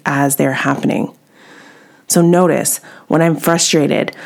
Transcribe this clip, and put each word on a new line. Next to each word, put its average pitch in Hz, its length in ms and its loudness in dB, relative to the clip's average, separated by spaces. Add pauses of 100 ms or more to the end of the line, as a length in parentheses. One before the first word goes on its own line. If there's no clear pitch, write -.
as 139 300 0
they're 139 180 0
happening. - 600 -4 (920)
So 175 160 2
notice, 170 580 2 (260)
when 160 140 0
I'm 165 160 2
frustrated, - 880 0